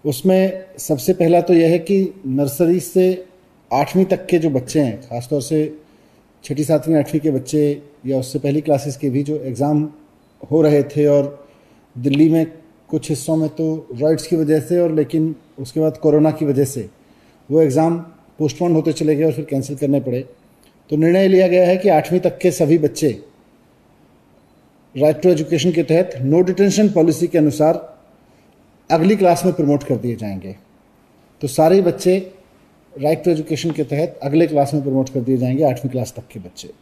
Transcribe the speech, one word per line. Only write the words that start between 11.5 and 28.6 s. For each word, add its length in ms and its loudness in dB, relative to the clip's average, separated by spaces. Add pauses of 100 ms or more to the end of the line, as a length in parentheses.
दिल्ली 320 2
में 220 0 (360)
कुछ 220 -6
हिस्सों 260 -4
में 140 -2
तो 460 -6
रॉयट्स 320 -2
की 80 0
वजह 240 0
से 200 -2
और 120 0
लेकिन 440 -2 (240)
उसके 200 -8
बाद 180 0
कोरोना 340 4
की 140 -4
वजह 200 2
से 240 -10 (640)
वो 100 4
एग्ज़ाम 380 2 (400)
पोस्टपोन 340 -2
होते 200 0
चले 220 0
गए 80 0
और 80 2
फिर 140 -8
कैंसिल 300 -6
करने 240 0
पड़े। 260 -6 (640)
तो 60 -2
निर्णय 320 4
लिया 200 4
गया 200 4
है 100 2
कि 120 2
आठवीं 300 2
तक 180 -2
के 140 0
सभी 260 2
बच्चे 440 -2 (1800)
Right 280 2
to 100 6
Education 400 0
के 80 2
तहत 280 2 (100)
no 220 4
detention 500 2
policy 340 2
के 100 -2
अनुसार 600 0 (960)